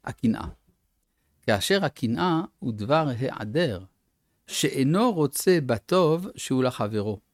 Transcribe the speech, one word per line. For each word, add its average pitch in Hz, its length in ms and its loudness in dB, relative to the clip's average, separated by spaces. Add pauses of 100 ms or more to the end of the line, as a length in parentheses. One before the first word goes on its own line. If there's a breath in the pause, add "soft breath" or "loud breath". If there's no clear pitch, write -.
הקנאה. - 440 -2 (920)
כאשר 139 420 2
הקנאה 156 560 0 (180)
הוא 123 140 -6
דבר 139 360 0
היעדר, 113 760 -4 (640)
שאינו 156 680 2
רוצה 170 540 2
בטוב 165 720 2
שהוא 127 280 0
לחברו. 107 560 -2 (140)